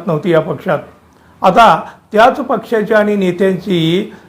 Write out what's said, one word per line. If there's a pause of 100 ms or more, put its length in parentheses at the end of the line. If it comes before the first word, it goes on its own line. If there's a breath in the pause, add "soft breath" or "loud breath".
नव्हती
या
पक्षात. (640 soft breath)
आता (300 loud breath)
त्याच
पक्षाची
आणि
नेत्यांची (160 loud breath)